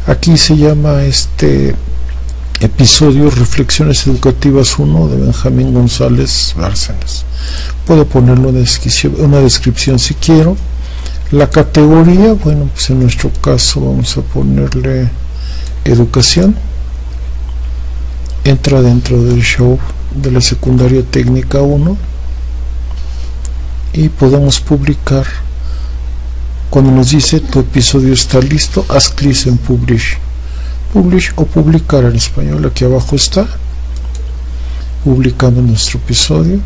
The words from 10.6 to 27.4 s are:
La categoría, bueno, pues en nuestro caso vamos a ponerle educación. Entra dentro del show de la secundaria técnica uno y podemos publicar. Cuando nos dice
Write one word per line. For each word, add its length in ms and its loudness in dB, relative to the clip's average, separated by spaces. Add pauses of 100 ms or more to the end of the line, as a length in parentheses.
La 180 2
categoría, 840 4
bueno, 420 0
pues 160 -4
en 80 2
nuestro 320 0 (100)
caso 400 0
vamos 360 -2
a 60 -4
ponerle 880 0 (760)
educación. 720 2 (1900)
Entra 400 2
dentro 400 2
del 180 2
show 380 2 (380)
de 160 -2
la 80 2
secundaria 640 2
técnica 580 0
uno 340 0 (2000)
y 160 2
podemos 500 2
publicar. 680 0 (1400)
Cuando 220 4
nos 200 4
dice 300 2